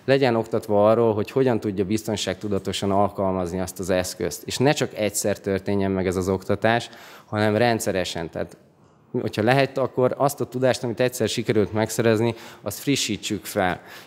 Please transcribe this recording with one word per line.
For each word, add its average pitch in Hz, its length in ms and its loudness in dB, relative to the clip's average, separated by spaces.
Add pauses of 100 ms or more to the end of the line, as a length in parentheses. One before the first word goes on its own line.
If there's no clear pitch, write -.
Legyen 131 320 4
oktatva 110 540 4
arról, 113 240 4
hogy 101 160 -4
hogyan 127 300 2
tudja 101 240 -2
biztonságtudatosan 101 1080 -2
alkalmazni 92 680 0
azt 90 180 -8
az 95 120 -4
eszközt. 90 560 -2
És - 100 -6
ne 139 160 4
csak 127 220 -4
egyszer 101 440 -2
történjen 98 520 -2
meg 92 160 0
ez 90 100 0
az 92 120 0
oktatás, 104 640 0 (360)
hanem 107 300 2
rendszeresen. 101 720 0
Tehát, 87 260 -8 (640)
hogyha 110 220 -4
lehet, 131 360 2
akkor 127 380 0
azt 135 240 0
a 127 40 -2
tudást, 127 400 -2
amit 117 160 -4
egyszer 123 280 0
sikerült 107 440 0
megszerezni, 110 600 2 (280)
azt 104 160 -8
frissítsük 110 680 -4
fel. 92 360 0 (260)